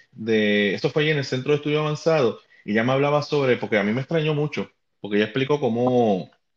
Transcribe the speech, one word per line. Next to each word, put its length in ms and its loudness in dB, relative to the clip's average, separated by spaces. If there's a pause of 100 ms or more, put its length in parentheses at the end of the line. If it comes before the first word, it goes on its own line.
(120)
de, 640 0
esto 160 -2
fue 120 0
allí 100 2
en 60 0
el 60 -2
Centro 280 -4
de 40 4
Estudio 240 -2
Avanzado, 600 0 (240)
y 80 -6
ella 120 2
me 80 2
hablaba 300 2
sobre, 340 0
porque 220 0
a 40 4
mí 100 0
me 80 -2
extrañó 340 -2
mucho, 360 -4 (300)
porque 160 -4
ella 100 2
explicó 340 -2
cómo, 680 0 (260)